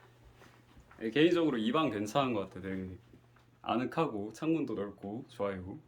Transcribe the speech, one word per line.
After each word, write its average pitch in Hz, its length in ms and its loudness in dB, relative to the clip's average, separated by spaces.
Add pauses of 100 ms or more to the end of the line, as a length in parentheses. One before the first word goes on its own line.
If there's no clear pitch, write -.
(1120)
개인적으로 160 460 6
이 110 140 2
방 151 180 2
괜찮은 107 420 0
것 98 160 -2
같아. 92 140 -12
되게 92 340 -6 (680)
아늑하고 120 680 -2
창문도 147 420 0
넓고 101 540 -6
좋아요. 98 600 -4